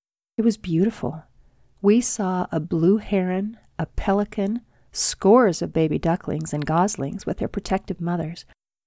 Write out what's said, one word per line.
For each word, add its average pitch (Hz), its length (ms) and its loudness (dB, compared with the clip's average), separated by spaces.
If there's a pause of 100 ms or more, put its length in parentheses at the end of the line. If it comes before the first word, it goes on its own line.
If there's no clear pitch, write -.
(360)
It 226 60 -2
was 220 140 2
beautiful. 170 680 -2 (580)
We 208 200 4
saw 185 500 -2
a 165 80 0
blue 170 380 2
heron, 196 600 -2 (220)
a 160 80 -4
pelican, 208 760 -2 (280)
scores 202 720 4
of 160 100 -6
baby 156 280 2
ducklings 160 520 -2
and 147 140 -4
goslings 165 580 -2
with - 140 -4
their - 80 -4
protective - 540 -6
mothers, 170 440 -6 (420)